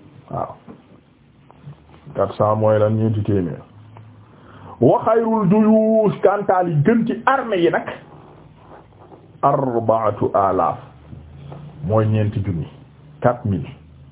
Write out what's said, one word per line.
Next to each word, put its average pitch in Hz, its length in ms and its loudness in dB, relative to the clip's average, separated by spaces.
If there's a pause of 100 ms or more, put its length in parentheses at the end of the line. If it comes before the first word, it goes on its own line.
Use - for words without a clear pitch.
(320)
Waaw. - 240 -8 (1600)
Quatre 101 200 -4
cents 107 200 0
mooy 107 240 2
lan? 107 160 2
Ñeenti 110 280 0
téeméer. 95 360 -4 (1200)
Wa 165 240 4
xayrul 220 460 2
juyush, 220 720 4
kanta 196 420 2
li 170 120 -2 (100)
gën 226 220 2
ci 247 60 -4 (120)
armée 233 380 0
yi 165 60 4
nag, 202 180 -2 (1500)
arba'atu 113 920 0
alaaf, 92 440 2 (1080)
mooy 110 240 2
ñeenti 107 360 0
junni, 87 240 -6 (540)
quatre - 240 -2
mille. 98 240 -4 (420)